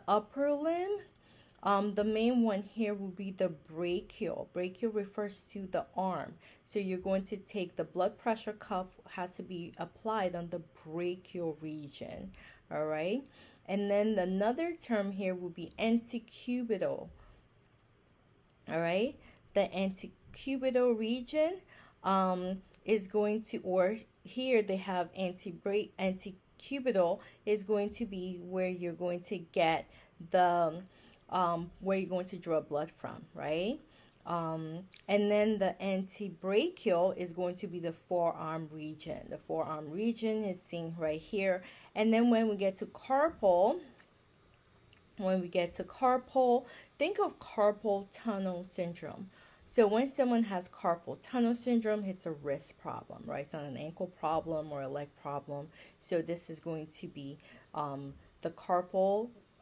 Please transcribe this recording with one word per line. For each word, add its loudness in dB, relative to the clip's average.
upper 2
limb, 0
um, 2
the 2
main 4
one 2
here -2
will -6
be -8
the 2
brachial. -4
Brachial -2
refers -4
to -8
the -2
arm. -2
So -4
you're -2
going 0
to -6
take -8
the -2
blood 0
pressure -2
cuff -4
has -6
to -10
be -10
applied -2
on -6
the -4
brachial -4
region, -10
all -2
right? 0
And 0
then 4
another 2
term -2
here -2
will -6
be -12
antecubital, 0
all -2
right? 0
The 4
antecubital 0
region, 0
um, 2
is 2
going 0
to, -6
or 2
here 2
they 0
have -2
antebra-, -4
antecubital 0
is 2
going 0
to -6
be -6
where -2
you're -4
going -2
to -6
get 2
the, 6
um, 2
where 2
you're -2
going -2
to -10
draw 0
blood -4
from, -10
right? -2
Um, -4
and 4
then 4
the 2
antebrachial 0
is -6
going -2
to -8
be -8
the -4
forearm -2
region. -10
The -8
forearm -4
region 0
is -4
seen -6
right 0
here. 0
And 4
then 6
when 6
we 2
get 0
to -6
carpal, 4
when 2
we -4
get 0
to -4
carpal, 4
think 2
of 2
carpal 2
tunnel -4
syndrome. -8
So 8
when 4
someone 2
has -4
carpal -2
tunnel 0
syndrome, 2
it's -6
a -4
wrist -6
problem, -10
right? -6
It's -16
not -8
an -8
ankle -8
problem -2
or -6
a -6
leg -6
problem. -8
So -2
this -6
is -12
going -8
to -14
be, -12
um, -6
the -4
carpal 2